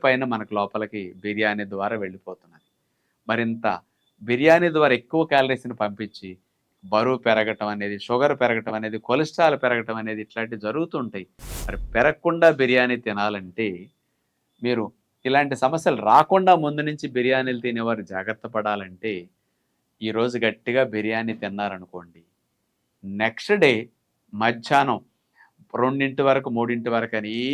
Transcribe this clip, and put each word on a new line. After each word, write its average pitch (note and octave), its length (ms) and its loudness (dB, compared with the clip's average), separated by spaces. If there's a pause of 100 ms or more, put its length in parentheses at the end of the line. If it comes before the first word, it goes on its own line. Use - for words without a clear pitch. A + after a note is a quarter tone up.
పైన C3 200 2
మనకు A2 300 -6
లోపలికి G#2 480 -4 (220)
బిర్యానీ G#2 400 -2 (100)
ద్వారా G2+ 300 -2
వెళ్ళిపోతున్నది. F#2 540 -14 (680)
మరింత A2+ 380 -2 (560)
బిర్యానీ D#3 540 4
ద్వారా D3 240 4
ఎక్కువ D#3+ 240 -2
క్యాలరీస్ని C3 580 0
పంపించి G2+ 480 -8 (540)
బరువు A2+ 420 0
పెరగటం A2 460 0
అనేది, G2+ 240 -6 (100)
షుగర్ C3 340 2
పెరగటం A2+ 380 0
అనేది, A2 200 -6 (100)
కొలెస్ట్రాల్ D3+ 560 0
పెరగటం A#2 320 -2
అనేది A2 280 -6
ఇట్లాంటివి A2+ 420 -8
జరుగుతుంటాయి. B2 600 -6 (380)
మరి G2+ 140 -6 (160)
పెరగకుండా E3 540 4 (120)
బిర్యానీ B2 360 4
తినాలంటే, G#2 720 -4 (960)
మీరు A#2+ 220 0 (400)
ఇలాంటి C#3 320 2
సమస్యలు C#3+ 440 0 (100)
రాకుండా F#3 440 8 (100)
ముందు D3 240 -2
నుంచి D3+ 280 -6
బిర్యానీలు B2+ 500 0
తినేవారు A#2 360 -2
జాగ్రత్త G2 440 -8
పడాలంటే, G#2 680 -4 (880)
ఈరోజు A#2 440 -2
గట్టిగా A#2+ 380 0 (100)
బిర్యానీ A2 400 -4 (100)
తిన్నారనుకోండి, F#2 800 -10 (800)
నెక్స్ట్ G#2+ 500 -2 (100)
డే C#3 80 8 (600)
మధ్యాహ్నం A#2+ 680 0 (840)
రెండింటి C3+ 400 0
వరకు, C3+ 280 2
మూడింటి A#2 460 -2
వరకు A2+ 200 -4
అని G#2+ 140 -6 (240)